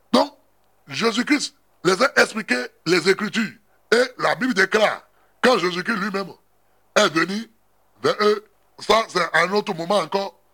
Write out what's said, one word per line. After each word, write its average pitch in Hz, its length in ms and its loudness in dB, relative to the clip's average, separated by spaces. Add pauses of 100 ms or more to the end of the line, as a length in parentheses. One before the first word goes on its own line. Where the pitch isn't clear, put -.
(140)
Donc, 277 240 2 (520)
Jésus-Christ 220 680 -2 (300)
les 185 180 2
a 269 140 2
expliqué 240 400 0 (280)
les 165 240 2
Écritures. 196 440 -2 (400)
Et 240 100 4 (160)
la 156 160 0
Bible 226 200 -2
déclare, 190 480 2 (400)
quand 240 160 4
Jésus-Christ 180 380 -2
lui-même 190 320 -4 (680)
est 208 120 4
venu 175 420 -2 (520)
vers 160 180 0
eux, 208 240 2 (340)
ça 220 300 2
c'est 170 260 -2
un 170 180 2
autre 202 220 -2
moment 170 240 -2
encore, 196 400 -4 (160)